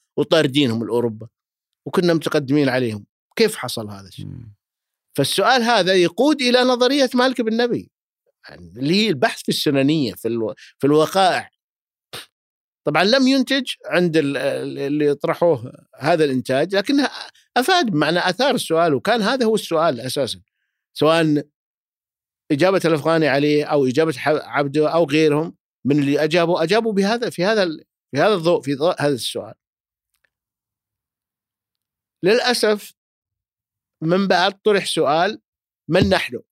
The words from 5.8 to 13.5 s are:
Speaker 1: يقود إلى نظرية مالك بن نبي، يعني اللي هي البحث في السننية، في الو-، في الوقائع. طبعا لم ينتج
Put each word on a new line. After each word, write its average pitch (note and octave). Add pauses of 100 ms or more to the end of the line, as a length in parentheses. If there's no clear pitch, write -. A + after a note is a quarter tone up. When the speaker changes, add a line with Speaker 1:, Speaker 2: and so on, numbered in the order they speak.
Speaker 1:
يقود A#3+
إلى B3
نظرية B3+
مالك B3+
بن A3
نبي، A#3+ (580)
يعني F2
اللي C#3
هي G#3+
البحث F3
في -
السننية، C#3
في -
الو-، A2+ (240)
في -
الوقائع. D#3 (1300)
طبعا D#3
لم B3+
ينتج C4+ (120)